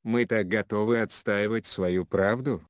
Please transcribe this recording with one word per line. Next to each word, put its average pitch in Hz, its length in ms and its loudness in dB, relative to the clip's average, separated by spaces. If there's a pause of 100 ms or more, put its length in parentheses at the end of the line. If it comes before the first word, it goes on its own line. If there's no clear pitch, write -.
Мы 117 220 2
так 107 220 0
готовы 107 540 0
отстаивать 107 640 -2
свою 90 360 0
правду, 104 680 0